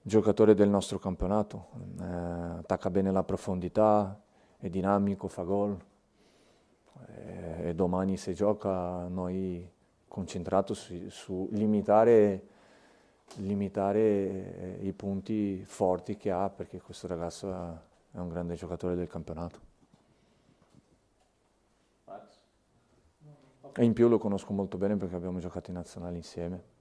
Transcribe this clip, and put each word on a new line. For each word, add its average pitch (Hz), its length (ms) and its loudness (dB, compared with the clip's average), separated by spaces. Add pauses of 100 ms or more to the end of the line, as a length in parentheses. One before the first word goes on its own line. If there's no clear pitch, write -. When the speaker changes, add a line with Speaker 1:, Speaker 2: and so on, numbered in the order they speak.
Speaker 1:
giocatore 107 540 8
del 101 140 6
nostro 101 320 0
campionato. 98 680 -2 (300)
Eh, 92 40 -8
attacca 87 840 -4
bene 95 220 2
la 95 140 2
profondità, 98 960 0 (360)
è - 100 -8
dinamico, 98 580 0
fa 92 160 -8
gol. 101 340 0 (1300)
Eh, 85 640 -8
e 85 40 -2
domani 92 420 0
se 95 160 -6
gioca 90 760 -2
noi 90 600 -6 (400)
concentrato 95 640 -2
su, 90 380 -10
su 95 420 -6
limitare, 104 920 6 (920)
limitare, 101 640 0
eh, 95 840 -2
i 98 80 -4
punti 98 720 -4
forti 95 500 0
che 104 140 -4
ha, 95 180 0
perché 92 320 -12
questo - 260 -16
ragazzo 87 460 -6
è, 87 640 -12
è - 20 -12
un 90 100 -8
grande 85 260 -6
giocatore 87 420 -6
del 87 100 -4
campionato. 85 540 -12 (2500)
Speaker 2:
Max? - 320 -20 (1400)
Speaker 1:
E 120 100 4
in 117 80 6
più 120 160 6
lo 113 100 6
conosco 101 360 -2
molto 95 240 -2
bene 101 180 0
perché 92 180 -4
abbiamo 90 240 -6
giocato 87 320 -8
in 90 60 -8
nazionale 87 400 -10
insieme. 87 460 -10 (180)